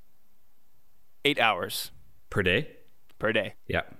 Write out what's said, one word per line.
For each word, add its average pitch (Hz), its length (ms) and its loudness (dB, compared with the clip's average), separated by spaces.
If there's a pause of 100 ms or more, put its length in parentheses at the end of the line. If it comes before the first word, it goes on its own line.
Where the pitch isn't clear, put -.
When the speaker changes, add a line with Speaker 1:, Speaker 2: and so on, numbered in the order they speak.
(1200)
Speaker 1:
Eight 143 140 6
hours. 107 520 4 (400)
Speaker 2:
Per 101 120 4
day? 92 260 6 (500)
Speaker 1:
Per 110 140 2
day. 104 220 2 (120)
Speaker 2:
Yeah, 90 160 2 (180)